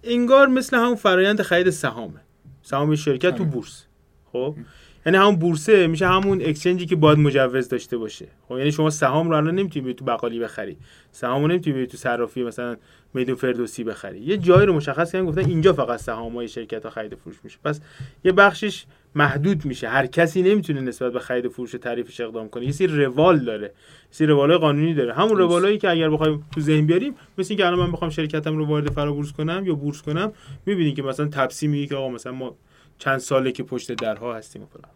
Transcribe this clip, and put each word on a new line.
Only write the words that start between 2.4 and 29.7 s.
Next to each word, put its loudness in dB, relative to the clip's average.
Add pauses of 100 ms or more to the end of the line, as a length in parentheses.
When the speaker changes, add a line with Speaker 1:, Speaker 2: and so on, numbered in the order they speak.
Speaker 1:
سهام 0
شرکت 0
تو -4
Speaker 2:
آره. -2
Speaker 1:
بورس. -10 (480)
خب -4
Speaker 3:
م. -16 (420)
Speaker 1:
یعنی 4
همون 6
بورسه 4
می‌شه 0
همون 2
اکسچنجی 0
که 0
باید 6
مجوز 2
داشته -6
باشه. -10 (220)
خب -8
یعنی 0
شما 0
سهام 0
رو 2
الان 0
نمی‌تونی -4
بری -4
تو -14
بقالی -4
بخری. -8 (360)
سهام -4
رو 2
نمی‌تونی -2
بری -4
تو -16
صرافی -4
مثلاً -8 (380)
میدون -2
فردوسی -4
بخری. -10
یه -4
جایی 6
رو 2
مشخص -2
کردن -2
گفتن -2
اینجا 4
فقط -2
سهام‌های -8
شرکت‌ها -10
خرید -10
و -16
فروش -18
می‌شه. -20
پس -4 (440)
یه 4
بخشش 4 (300)
محدود 0
می‌شه. -6
هر 2
کسی 2
نمی‌تونه 2
نسبت -4
به -4
خرید -4
و -4
فروش -12
تعریفش -8
اقدام -8
کنه. -10
یه -4
سری 0
روال 4
داره. -4
یه -14 (380)
سری 0
روالای 6
قانونی 2
داره. -2
همون 2
Speaker 2:
درست. 2
Speaker 1:
روالایی 2
که 0
اگر 2
بخوایم 0 (100)
تو -4
ذهن 2
بیاریم، 0 (240)
مثل -2
اینکه 0
الان 2
من 0
بخوام -4
شرکتم -4
رو -2
وارد 0
فرابورس -4
کنم -4
یا -2